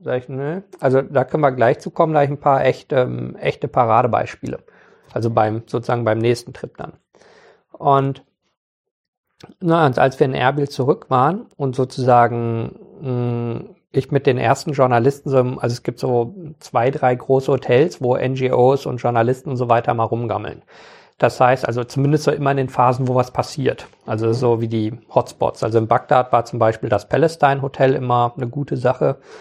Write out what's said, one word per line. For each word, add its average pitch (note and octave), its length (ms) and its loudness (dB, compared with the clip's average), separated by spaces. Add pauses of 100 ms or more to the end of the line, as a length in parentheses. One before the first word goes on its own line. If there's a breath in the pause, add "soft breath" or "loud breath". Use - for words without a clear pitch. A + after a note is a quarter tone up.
Sag B2+ 160 -4
ich, B2+ 100 -10
nö. C#3+ 340 -6 (180)
Also C3 220 2
da C3+ 220 -2
können D#3 180 -2
wir C#3 100 2
gleich B2+ 260 2
zu - 120 -12
kommen, D#3+ 240 0
da D3 60 4
hab C#3+ 40 4
ich C#3 80 -2
ein D3 80 -8
paar C3+ 240 2
echt, - 280 -2
ähm, B2 440 -2
echte C3 320 -6
Paradebeispiele. A#2+ 880 0 (540 soft breath)
Also A2+ 180 -2
beim, A2 360 0
sozusagen A#2+ 380 -4
beim A2 140 0
nächsten A#2 340 -2
Trip - 240 -14
dann. - 180 -14 (760 soft breath)
Und, C#3 540 0 (1400)
na, E3 260 2
und B2+ 120 0
als C3 200 2
wir D3 80 4
in C3 80 -2
Erbil C#3 340 0
zurück - 420 -2
waren C#3+ 360 0 (100)
und C3 200 -4
sozusagen, A#2+ 1000 0 (220)
mh, A#2+ 640 -4 (280)
ich - 180 -2
mit C#3 160 0
den B2+ 120 2
ersten B2 340 0
Journalisten C3 580 2
so C3+ 80 2
im, B2+ 220 0
also A#2+ 120 -2
es - 120 -8
gibt - 160 -6
so A#2+ 340 -2 (240)
zwei, B2 320 0
drei C3 240 0
große C3 380 0
Hotels, C3 500 2
wo B2 140 0
N C3 180 -2
G B2+ 180 -2
Os B2+ 340 2
und B2+ 100 -6
Journalisten A#2+ 540 -2
und C3 60 -4
so B2 120 -4
weiter A#2+ 260 2
mal A#2 100 0
rumgammeln. A2 580 -6 (560 loud breath)
Das - 220 0
heißt, C3 260 4
also A#2+ 180 -4
zumindest C#3+ 400 0
so C#3+ 80 2
immer C#3+ 180 -2
in C#3 60 0
den C3 120 -2
Phasen, B2+ 380 2
wo B2+ 80 0
was B2 160 0
passiert. - 560 -4 (180)
Also A2+ 280 -2
so A#2+ 280 0
wie A#2 60 -4
die A2+ 320 -4 (160)
Hotspots. - 480 -2
Also A2 160 2
in A2+ 80 2
Bagdad B2 460 2
war A#2+ 120 2
zum - 140 -8
Beispiel A2+ 300 0
das G#2 200 -2
Palestine C#3 540 2
Hotel C3+ 320 0
immer B2 420 0
eine B2+ 120 -6
gute C#3 280 -6
Sache. C3 420 0 (220 loud breath)